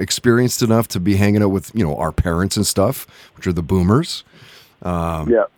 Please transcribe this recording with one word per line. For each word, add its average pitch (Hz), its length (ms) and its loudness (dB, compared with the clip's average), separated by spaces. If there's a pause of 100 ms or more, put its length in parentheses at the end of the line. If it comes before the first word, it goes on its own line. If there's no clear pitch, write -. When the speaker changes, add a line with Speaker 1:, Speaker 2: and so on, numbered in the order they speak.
Speaker 1:
experienced 120 640 0
enough 113 260 2
to - 100 -6
be 95 160 2
hanging 104 300 2
out 98 60 2
with, 95 260 -4
you 113 100 0
know, 73 100 -4
our 78 140 -4
parents 90 460 -2
and 104 100 -2
stuff, 104 400 -2 (300)
which - 100 -12
are 92 60 0
the 85 100 -2
boomers. 92 640 0 (580)
Um, 82 480 -4
Speaker 2:
Yeah. 113 140 4 (140)